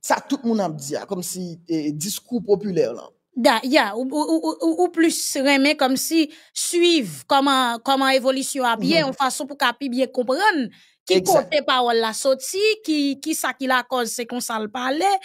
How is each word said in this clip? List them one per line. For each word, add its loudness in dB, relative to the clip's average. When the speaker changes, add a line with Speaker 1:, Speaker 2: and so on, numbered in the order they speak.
Speaker 1:
sa 0
tout -4
moun 0
ap -4
di, -8
a, -6
kòm -6
si, -10
e, -2
diskou -6
popilè 0
la. -16
Speaker 2:
Da, 2
ya, 2
ou, -4
ou, 0
ou, -4
ou, 0
ou 0
plis 2
renmen 4
kòm 0
si 0
swiv 0
kòman, 2
kòman 2
evolisyon 0
ap -2
ye, 2
Speaker 1:
Mhm. 0
Speaker 2:
yon -10
fason -2
pou -14
ka 2
pi -6
byen -2
konprann. 2
Ki 4
Speaker 1:
Exact. 2
Speaker 2:
kote 2
pawòl 2
la -2
soti, 0
ki, 0
ki -4
sa -4
ki -4
la 2
kòz, -4
se -4
konsa -6
l -6
pale, 0